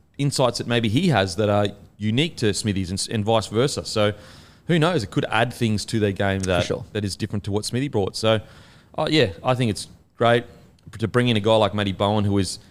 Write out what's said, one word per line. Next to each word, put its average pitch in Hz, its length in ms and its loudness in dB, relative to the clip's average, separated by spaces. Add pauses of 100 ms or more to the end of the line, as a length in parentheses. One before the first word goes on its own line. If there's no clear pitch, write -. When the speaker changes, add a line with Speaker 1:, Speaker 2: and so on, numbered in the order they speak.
(160)
Speaker 1:
insights 135 400 0
that - 100 -6
maybe 117 220 0
he 151 200 2
has 98 280 2
that 104 140 2
are 104 160 2 (320)
unique 117 400 -2
to 104 160 2
Smithy's 95 340 -2
and, 95 100 -6
s-, - 100 -6
and 101 180 -4
vice 110 220 2
versa. 113 360 -2
So 104 300 0 (540)
who 131 100 2
knows? 156 240 2
It 95 80 -8
could 135 180 -2
add 117 240 0
things 107 320 -2
to 113 160 -2
their 104 120 2
game 98 280 -2
that, 92 220 0
Speaker 2:
For - 40 -4
sure. - 180 -4 (100)
Speaker 1:
that 107 100 -2
is 92 100 -6
different 104 300 -6
to 101 80 -6
what 104 140 -4
Smithy 131 220 -4
brought. 104 280 -2
So, 110 240 2 (560)
uh, 156 140 -2
yeah, 127 220 2 (120)
I 127 100 2
think 120 160 0
it's - 180 -6 (280)
great 120 280 4 (540)
to 107 100 0
bring 123 200 2
in 117 80 4
a 107 40 0
guy 110 160 4
like 101 180 4
Matty 101 180 0
Bowen, 104 320 2
who 101 140 2
is 95 200 0 (120)